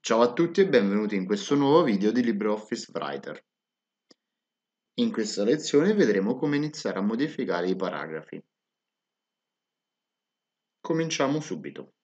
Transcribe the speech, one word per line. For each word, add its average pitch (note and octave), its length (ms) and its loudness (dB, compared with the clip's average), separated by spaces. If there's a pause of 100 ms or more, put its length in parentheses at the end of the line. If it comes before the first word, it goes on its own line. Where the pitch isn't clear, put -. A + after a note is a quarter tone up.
Ciao A2+ 140 2
a B2 140 4
tutti E3+ 260 0
e F#3+ 80 6
benvenuti G#2 480 2
in F#2+ 100 0
questo G#2 300 -2
nuovo C#3+ 260 6
video G#2+ 300 2
di B2 100 0
LibreOffice G#2+ 720 -4
Writer. C#2+ 480 -8 (1500)
In A#2 180 0
questa G#2 320 -2
lezione D3+ 480 2
vedremo A2+ 420 2
come C#3+ 220 -2
iniziare B2+ 420 -4
a - 20 -2
modificare G#2 680 -2
i F#2 80 0
paragrafi. D#2 640 -8 (2500)
Cominciamo D#3 580 -2
subito. D2+ 540 -12 (100)